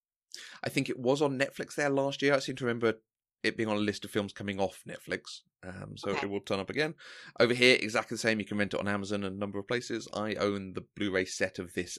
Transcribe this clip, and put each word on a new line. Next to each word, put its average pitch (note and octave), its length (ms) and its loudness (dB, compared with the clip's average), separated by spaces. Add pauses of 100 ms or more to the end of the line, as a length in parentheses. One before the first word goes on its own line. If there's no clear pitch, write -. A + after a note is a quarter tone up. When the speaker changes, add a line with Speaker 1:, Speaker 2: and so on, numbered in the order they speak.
(640)
Speaker 1:
I B2 60 -4
think C#3 200 0
it - 100 -4
was C3 240 4
on C#3 160 2
Netflix - 360 -2
there D3 160 2
last C#3 320 0
year. C#3 120 6
I C3+ 60 4
seem C3 160 -6
to C3+ 80 -6
remember A#2 300 2 (480)
it A2 140 0
being A2 120 0
on G#2 80 2
a G#2 40 2
list G#2 240 0
of G2 60 -10
films G2+ 220 0
coming G2 280 -4
off F#2+ 280 -2
Netflix. - 520 -8 (220)
Um, F#2+ 340 -12
so G2+ 140 -4
Speaker 2:
Okay. F#2+ 160 -2
Speaker 1:
it G2+ 40 -4
will G2 100 -2
turn G2 200 -2
up F#2+ 100 -6
again. D3+ 240 0 (440)
Over A#2+ 160 6
here, B2 260 10
exactly A2 360 -2
the - 40 -6
same. A2 200 2
You G2 60 -2
can G#2 120 -4
rent G2+ 160 0
it F#2+ 60 2
on G2 80 -2
Amazon G2+ 360 -2
and F#2+ 100 -4
a G2 40 -8
number G2+ 200 -6
of G2 100 -10
places. B2 440 -4
I G#2 220 -2
own G2 400 0
the F#2+ 100 -8 (120)
Blu-ray F#2+ 300 2
set - 320 -2
of F2+ 160 -8
this F2+ 240 -4